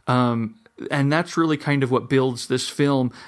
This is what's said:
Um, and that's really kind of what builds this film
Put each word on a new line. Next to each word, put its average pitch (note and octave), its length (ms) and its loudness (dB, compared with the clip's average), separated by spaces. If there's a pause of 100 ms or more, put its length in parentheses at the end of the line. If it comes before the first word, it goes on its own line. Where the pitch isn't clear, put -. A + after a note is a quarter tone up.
Um, A#2+ 480 0 (340)
and C#3+ 220 0
that's E3+ 260 -2
really D#3+ 200 2
kind C#3+ 260 0
of B2 80 -2
what B2 180 0
builds C3 380 0
this - 220 -2
film C#3 420 2 (160)